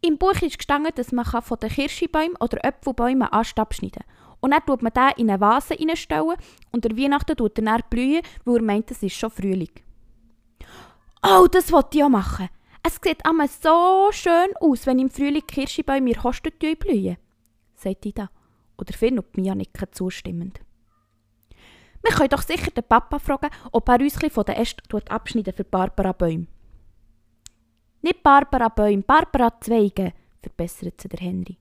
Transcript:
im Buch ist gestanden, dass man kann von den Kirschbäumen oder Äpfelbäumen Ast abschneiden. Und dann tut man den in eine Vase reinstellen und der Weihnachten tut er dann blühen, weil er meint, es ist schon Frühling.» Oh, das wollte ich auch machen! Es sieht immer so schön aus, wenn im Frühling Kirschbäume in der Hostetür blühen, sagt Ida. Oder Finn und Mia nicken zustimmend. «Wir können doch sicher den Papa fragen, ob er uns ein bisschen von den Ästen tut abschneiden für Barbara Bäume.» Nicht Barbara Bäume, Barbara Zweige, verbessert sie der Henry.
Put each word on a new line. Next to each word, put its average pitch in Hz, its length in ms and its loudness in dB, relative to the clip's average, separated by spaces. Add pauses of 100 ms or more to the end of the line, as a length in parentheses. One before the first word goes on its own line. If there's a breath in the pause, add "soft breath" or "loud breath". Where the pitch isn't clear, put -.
im 320 180 0
Buch 381 220 0
ist 320 180 -4
gestanden, 294 360 -2
dass - 180 -6
man 247 120 -2
kann - 180 -4
von - 160 -6
den 220 120 -6
Kirschbäumen 320 680 -2
oder - 280 -4
Äpfelbäumen 254 680 -2
Ast - 280 -2
abschneiden. - 460 -6 (360 soft breath)
Und 269 120 2
dann - 120 2
tut 269 180 -2
man 226 100 -2
den 262 240 4
in 226 140 0
eine 196 100 0
Vase 220 380 2
reinstellen 320 580 -2 (340 soft breath)
und 233 140 -6
der 220 120 -2
Weihnachten 285 400 0
tut 214 220 -2
er 220 60 -2
dann 226 260 0
blühen, 262 320 0 (220 loud breath)
weil 240 120 2
er 226 60 2
meint, 220 280 -2
es - 120 -10
ist 196 140 -6
schon 226 140 -6
Frühling.» 190 420 -6 (1500 loud breath)
Oh, 370 280 8
das 370 220 2
wollte 302 260 4
ich 294 60 4
auch 294 40 4
machen! 196 400 0 (340 soft breath)
Es - 200 -6
sieht - 260 -2
immer 311 200 0
so 359 640 4
schön 370 480 2
aus, 285 260 2
wenn 254 140 2
im 262 100 0
Frühling 285 360 -2
Kirschbäume 277 640 -2
in 226 40 2
der 220 80 -10
Hostetür 311 540 -4
blühen, 196 420 -2 (560)
sagt - 320 -8
Ida. 202 240 -10 (480)
Oder - 140 -12
Finn 240 260 0
und - 180 -8
Mia 190 180 -2
nicken 196 360 -8
zustimmend. 185 680 -8 (1400 soft breath)
«Wir - 100 2
können 277 160 4
doch 277 140 0
sicher - 280 -4
den 233 140 -6
Papa 247 340 2
fragen, 285 320 -4 (220 loud breath)
ob 226 160 0
er 247 120 6
uns 285 140 0
ein - 60 -6
bisschen 320 100 -2
von 208 140 -2
den - 120 -6
Ästen - 320 -6
tut - 220 -6
abschneiden 214 440 -4
für 196 100 -6
Barbara 185 480 -2
Bäume.» 165 340 -2 (1600)
Nicht 339 200 -4
Barbara 277 460 4
Bäume, 208 340 2
Barbara 262 580 2
Zweige, 202 520 0 (280)
verbessert - 600 -12
sie - 80 -16
der 165 100 -14
Henry. 180 420 -10